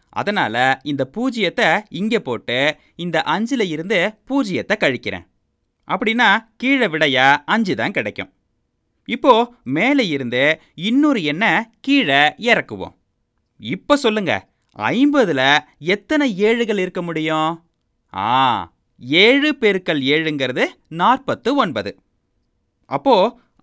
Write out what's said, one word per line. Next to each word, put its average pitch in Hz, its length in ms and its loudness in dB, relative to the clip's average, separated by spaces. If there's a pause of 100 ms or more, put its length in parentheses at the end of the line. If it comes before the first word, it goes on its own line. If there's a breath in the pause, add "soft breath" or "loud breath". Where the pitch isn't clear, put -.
அதனால 135 720 -2
இந்த 139 340 -4
பூஜ்ஜியத்தை 214 720 0
இங்க 208 300 -4
போட்டு 131 580 -4 (200 soft breath)
இந்த 165 300 -4
அஞ்சுல 226 360 -2
இருந்து 185 560 -4 (100)
பூஜ்ஜியத்தை 208 480 -2
கழிக்கிறேன். 110 500 -4 (600)
அப்படின்னா, 220 520 2 (180)
கீழே 254 300 0
விடையா 143 580 2
அஞ்சு 185 320 -2
தான் 117 160 -4
கிடைக்கும். 104 400 -6 (720)
இப்போ 240 500 2 (100)
மேலே 214 440 0
இருந்து 135 520 0 (140 soft breath)
இன்னொரு 247 480 0
எண்ணை 175 420 0 (160)
கீழே 151 480 2
இறக்குவோம். 151 720 -2 (580)
இப்ப 190 400 -2
சொல்லுங்க, 214 540 -2 (280)
ஐம்பதுல 156 800 2 (200 soft breath)
எத்தனை 202 600 -2
ஏழுகள் 220 380 0
இருக்க 185 240 -4
முடியும்? 160 640 -4 (460)
ஆ, 110 600 0 (240)
ஏழு 240 600 2
பெருக்கல் 185 400 0
ஏழுங்கிறது 147 640 -2 (220)
நாற்பத்து 196 640 -2
ஒன்பது. 120 480 -2 (840)
அப்போ 214 540 2 (220 soft breath)